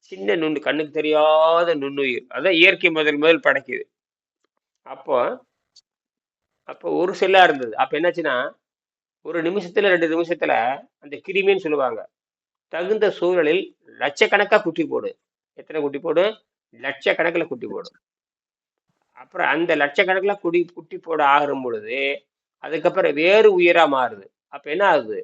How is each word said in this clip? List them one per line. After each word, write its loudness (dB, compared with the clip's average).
சின்ன -4
நுண்ணு, -2
கண்ணுக்கு -4
தெரியாத 2
நுண்ணுயிர். -4
அதான் 0
இயற்கை 4
முதல் -2
முதல் 4
படைக்குது. -2
அப்போ, -6
அப்போ -12
ஒரு -2
செல்லா 4
இருந்தது. 0
அப்ப -2
என்னாச்சுன்னா, -2
ஒரு -6
நிமிஷத்துல, -2
ரெண்டு 2
நிமிஷத்துல -2
அந்த -16
கிருமின்னு -2
சொல்லுவாங்க, -2
தகுந்த -2
சூழலில் 0
லட்சக்கணக்கா 2
குட்டி -4
போடும். -6
எத்தனை -10
குட்டி -4
போடும்? 0
லட்சக்கணக்குல -2
குட்டி -10
போடும். -12
அப்புறம் -4
அந்த 0
லட்சக்கணக்குல 0
குடி-, -2
குட்டி -18
போட -4
ஆகும் 2
பொழுது, -6
அதுக்கப்புறம் 0
வேறு 6
உயிரா 4
மாறுது. -2
அப்ப -18
என்ன -2
ஆகுது? 0